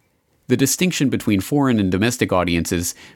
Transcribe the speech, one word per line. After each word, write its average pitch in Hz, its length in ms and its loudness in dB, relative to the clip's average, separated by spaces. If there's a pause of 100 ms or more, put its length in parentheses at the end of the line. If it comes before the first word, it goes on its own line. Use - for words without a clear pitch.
(460)
the 123 120 2
distinction 139 500 0
between 104 320 0
foreign 131 400 0
and 95 100 0
domestic 95 400 0
audiences 87 640 0 (220)